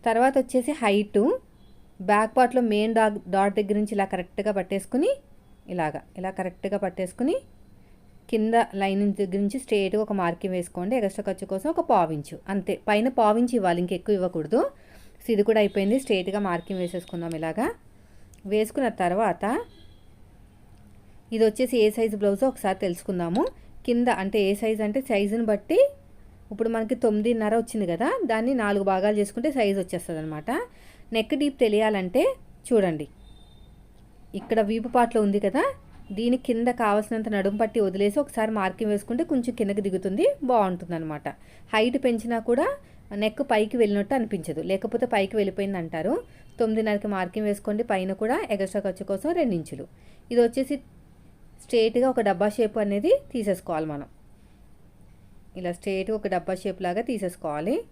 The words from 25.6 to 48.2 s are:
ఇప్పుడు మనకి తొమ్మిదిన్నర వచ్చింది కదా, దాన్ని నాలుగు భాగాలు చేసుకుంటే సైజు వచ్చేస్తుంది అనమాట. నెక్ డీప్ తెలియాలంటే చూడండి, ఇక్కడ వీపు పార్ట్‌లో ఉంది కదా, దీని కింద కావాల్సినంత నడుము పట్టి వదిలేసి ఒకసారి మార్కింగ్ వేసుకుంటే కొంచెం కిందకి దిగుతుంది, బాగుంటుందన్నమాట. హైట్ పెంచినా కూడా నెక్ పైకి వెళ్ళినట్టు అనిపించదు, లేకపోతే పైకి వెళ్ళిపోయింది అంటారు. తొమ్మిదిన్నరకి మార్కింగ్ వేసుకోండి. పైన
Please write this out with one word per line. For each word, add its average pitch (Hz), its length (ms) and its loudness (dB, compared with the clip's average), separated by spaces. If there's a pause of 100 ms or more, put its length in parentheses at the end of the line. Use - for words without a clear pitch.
ఇప్పుడు 220 180 -2
మనకి 226 360 -2
తొమ్మిదిన్నర 220 520 2
వచ్చింది 226 360 -2
కదా, 220 180 0 (200)
దాన్ని 233 240 0
నాలుగు 202 380 0
భాగాలు 208 300 2
చేసుకుంటే 233 360 -2
సైజు 202 220 2
వచ్చేస్తుంది 175 440 -6
అనమాట. 156 260 -8 (640)
నెక్ 226 280 0
డీప్ 285 240 0
తెలియాలంటే 208 600 2 (440)
చూడండి, 175 400 2 (1300)
ఇక్కడ 220 300 0
వీపు 226 260 -2
పార్ట్‌లో 233 320 4
ఉంది 202 180 2
కదా, 247 180 2 (540)
దీని 240 200 2 (100)
కింద 240 220 0 (120)
కావాల్సినంత 214 540 0
నడుము 202 260 0
పట్టి 220 240 0
వదిలేసి 202 380 2
ఒకసారి 220 340 -2
మార్కింగ్ 196 380 0
వేసుకుంటే 233 360 -2
కొంచెం 247 280 0
కిందకి 202 280 0
దిగుతుంది, 190 380 0 (260)
బాగుంటుందన్నమాట. 170 800 0 (460)
హైట్ 240 320 2
పెంచినా 233 320 0 (100)
కూడా 262 180 2 (560)
నెక్ 214 200 -2 (100)
పైకి 214 300 2
వెళ్ళినట్టు 202 360 2
అనిపించదు, 175 420 -4 (100)
లేకపోతే 220 440 0
పైకి 196 260 0
వెళ్ళిపోయింది 196 420 -2
అంటారు. 165 320 -2 (440)
తొమ్మిదిన్నరకి 220 560 0
మార్కింగ్ 190 360 -2
వేసుకోండి. 208 320 -2 (100)
పైన 185 200 0 (100)